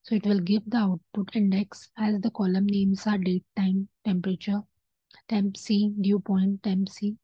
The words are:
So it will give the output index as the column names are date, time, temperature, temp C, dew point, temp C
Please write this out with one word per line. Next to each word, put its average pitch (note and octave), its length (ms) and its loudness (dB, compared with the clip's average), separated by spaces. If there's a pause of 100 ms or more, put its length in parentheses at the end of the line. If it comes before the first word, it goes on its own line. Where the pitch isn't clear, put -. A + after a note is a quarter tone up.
So - 140 -4
it G3+ 100 0
will G#3 160 2
give G3 260 0
the A#3 120 -2
output F#3+ 580 -2
index G3+ 640 0
as G#3+ 240 0
the A3+ 80 0
column F#3+ 340 0
names G3 420 2
are G#3 120 0
date, F#3 260 0 (100)
time, F#3+ 320 0 (200)
temperature, G3 560 -2 (680)
temp G3+ 300 -2
C, G#3 420 2
dew G3 200 2
point, G3 420 0
temp F#3+ 260 0
C G#3 360 -6